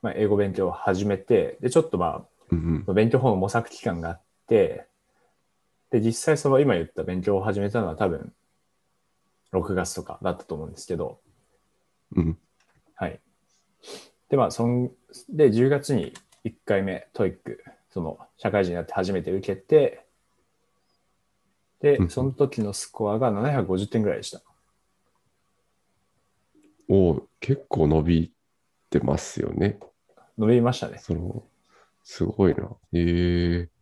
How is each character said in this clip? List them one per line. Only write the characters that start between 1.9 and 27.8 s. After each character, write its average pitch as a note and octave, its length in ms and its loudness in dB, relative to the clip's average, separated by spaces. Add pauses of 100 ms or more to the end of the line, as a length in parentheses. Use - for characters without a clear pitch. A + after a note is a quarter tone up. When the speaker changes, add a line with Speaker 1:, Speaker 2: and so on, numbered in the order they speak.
Speaker 1:
と、 - 80 -2
ま F2 80 0
あ、 D#2 200 -6 (260)
Speaker 2:
う F2 40 2
ん E2 300 -2
う G2 60 -4
ん。 - 20 0
Speaker 1:
勉 G#2+ 160 4
強 C3 80 2
法 B2+ 120 2
の G#2 60 2
模 F#2+ 140 -2
索 A#2 220 -2
期 - 100 -20
間 F2 180 -4
が E2 100 -8
あ E2+ 40 -8
っ - 80 -16 (260)
て、 G2+ 380 2 (1040)
で、 A#2 120 2
実 A2+ 120 2
際 D#3 240 0
そ D3 120 0
の C3+ 100 6
今 C3+ 160 4
言 E2+ 80 0
っ - 20 -6
た - 160 -12
勉 F2+ 220 -4
強 G2+ 140 2
を F#2+ 40 0
始 G2+ 200 -2
め G2+ 100 -4
た A#2 100 -2
の F#2+ 60 -2
は D#2+ 80 -6
多 G2+ 120 0
分、 E2 240 -6 (1200)
六 F#2 220 -2
月 F2+ 220 -4
と F2 80 -10
か - 180 -14
だ F#2 100 -2
っ F2 60 -6
た - 60 -18
と - 100 -10
思 D#2 120 -10
う - 20 -14
ん D2+ 40 -16
で - 60 -18
す - 80 -16
け F2+ 100 -6
ど。 D#2 240 -8 (960)
Speaker 2:
う F2+ 60 2
ん。 E2 160 0 (560)
Speaker 1:
は F2+ 140 -8
い。 C#2+ 120 -12 (1120)
で、 C#3+ 80 2
ま B2 100 4
あ、 - 40 -4
そ A#2 160 -2
ん、 B2 240 0 (380)
で、 D3+ 200 6
十 A#2+ 200 4
月 C#3 260 0
に E2+ 180 -4 (300)
一 A2 200 -8
回 G2 200 0
目、 F#2+ 300 -6
ト G#2 120 0
イ F#2 40 2
ッ F#2 140 -12
ク、 - 200 -14 (260)
そ F#2 120 -8
の、 E2 180 -8 (180)
社 G#2 140 -4
会 G2+ 140 2
人 F2 80 -4
に - 20 -4
な F2 80 -6
っ - 20 -10
て - 80 -14
初 F#2+ 200 -2
め F2+ 100 -4
て - 80 -6
受 F#2+ 240 -4
け - 40 -16
て、 - 460 2 (1800)
で、 D3 160 4
Speaker 2:
う A2+ 40 2
ん - 20 6
う F2 40 2
ん。 - 20 -2
Speaker 1:
そ B2+ 140 -4
の C3+ 80 0
時 C3 300 0
の G#2 100 -2
ス - 160 -10
コ G#2 240 -2
ア G#2+ 80 0
が B2+ 120 2
七 G#2+ 200 0
百 A#2+ 160 0
五 F#2 100 0
十 G2+ 100 -2
点 A2+ 160 0
ぐ G#2 60 0
ら - 60 0
い - 40 -8
で - 40 -14
し - 80 -12
た。 - 100 -18 (2500)
Speaker 2:
お F#2 280 6
ー、 - 80 -8 (180)
結 - 260 -2
構 D#2+ 200 2